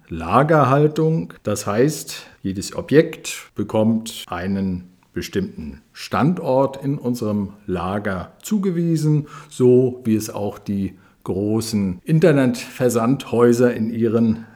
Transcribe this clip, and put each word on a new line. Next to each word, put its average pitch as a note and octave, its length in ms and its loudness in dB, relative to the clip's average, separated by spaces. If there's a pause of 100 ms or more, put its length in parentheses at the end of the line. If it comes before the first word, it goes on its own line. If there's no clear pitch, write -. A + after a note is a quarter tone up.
Lagerhaltung. D3+ 1300 2
Das G#2 240 -4
heißt, B2 600 -2 (160)
jedes F#2+ 340 -6
Objekt - 800 0
bekommt A2 720 0
einen F#2 560 -4 (280)
bestimmten E2+ 720 -6 (100)
Standort C3+ 920 0
in C#3+ 120 -2
unserem G#2+ 580 -4 (120)
Lager F#2 720 -4
zugewiesen, E3 840 0 (220)
so B2 560 4
wie A2 100 2
es G#2+ 160 -2
auch G2+ 300 -6
die G2 340 -4 (300)
großen G2+ 800 -2
Internetversandhäuser B2 1700 2
in A2 160 -2
ihren A2+ 640 0